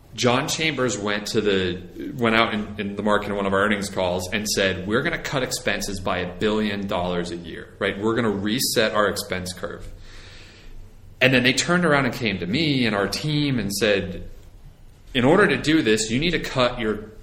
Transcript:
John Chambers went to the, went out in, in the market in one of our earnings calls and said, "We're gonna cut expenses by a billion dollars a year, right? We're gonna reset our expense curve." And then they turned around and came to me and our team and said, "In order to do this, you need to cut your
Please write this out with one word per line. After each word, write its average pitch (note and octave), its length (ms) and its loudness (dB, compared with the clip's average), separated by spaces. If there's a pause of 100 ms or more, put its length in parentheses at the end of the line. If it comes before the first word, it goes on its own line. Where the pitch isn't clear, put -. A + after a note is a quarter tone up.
(140)
John B2 320 2
Chambers C3 500 0
went G#2 320 -2
to A2+ 120 2
the, F#2+ 760 -2
went A2+ 200 2
out A2+ 180 2
in, G#2 240 -6
in G2+ 160 -4
the G2+ 80 -6
market G#2 280 2
in G2+ 40 -2
one G2+ 120 0
of G2 60 2
our G2 120 4
earnings G2+ 240 0
calls F#2 440 -2
and G#2+ 160 -2
said, F#2+ 380 0
"We're A2+ 160 2
gonna D#3+ 160 -2
cut C3+ 240 -4
expenses G#2 560 -4
by F#2+ 200 -2
a F2+ 140 -4
billion G#2+ 540 0
dollars F2+ 460 -2
a F2 40 -8
year, E2 440 -12
right? G2 180 0
We're A2 160 0
gonna A#2 160 2
reset G#2+ 640 0
our G#2 140 4
expense F2+ 440 -4
curve." - 360 -10 (1300)
And C3 120 6
then B2 100 6
they B2+ 120 4
turned F3 320 2
around C#3+ 180 4
and A#2 80 0
came G#2 280 -2
to F2 60 -4
me C3+ 400 2
and G#2 80 2
our G2 140 2
team D3 500 0
and G2 140 -2
said, F#2 560 0 (840)
"In B2 100 2
order F#3 220 6
to D3 100 4
do D3+ 240 4
this, A2 300 2
you A#2 100 0
need E3+ 120 0
to D#3 80 0
cut B2 380 0
your A2 280 -4 (160)